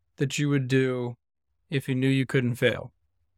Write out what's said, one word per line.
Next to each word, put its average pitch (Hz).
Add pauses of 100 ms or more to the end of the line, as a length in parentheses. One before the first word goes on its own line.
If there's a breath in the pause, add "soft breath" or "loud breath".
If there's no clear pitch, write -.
(180)
that 139
you 147
would 139
do 127 (520)
if 139
you 135
knew 127
you 135
couldn't 123
fail? - (460)